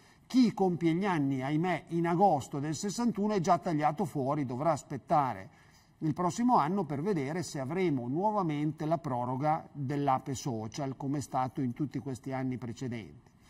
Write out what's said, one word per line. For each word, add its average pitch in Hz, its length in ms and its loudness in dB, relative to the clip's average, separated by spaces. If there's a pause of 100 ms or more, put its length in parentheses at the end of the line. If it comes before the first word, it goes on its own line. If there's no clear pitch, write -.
(260)
Chi 240 280 6
compie 170 400 2
gli 185 120 0
anni, 139 380 0
ahimè, 156 460 0
in 170 180 0
agosto 170 520 4
del 147 160 -2
sessantuno 208 580 -2
è 202 80 0
già 170 160 4
tagliato 151 480 0
fuori, 143 400 -2
dovrà 131 260 0
aspettare 131 880 -2 (400)
il 156 140 0
prossimo 233 440 2
anno 175 280 2
per 139 160 -4
vedere 165 420 -2
se - 160 -8
avremo 143 480 0
nuovamente 156 800 0
la 160 120 0
proroga 131 760 -2
dell'Ape 143 640 -2
Social, 127 600 -6
come 143 240 -4
è - 20 -4
stato 131 400 -4
in 127 120 -2
tutti 139 260 -4
questi 135 320 -10
anni 131 260 -4
precedenti. 113 720 -10 (200)